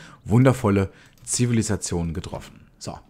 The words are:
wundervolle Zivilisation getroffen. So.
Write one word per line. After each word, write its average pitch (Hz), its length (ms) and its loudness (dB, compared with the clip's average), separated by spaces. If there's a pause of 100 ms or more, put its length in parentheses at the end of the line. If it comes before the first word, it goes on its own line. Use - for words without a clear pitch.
(240)
wundervolle 104 680 4 (320)
Zivilisation 101 920 -2
getroffen. - 520 -12 (120)
So. - 200 -12 (120)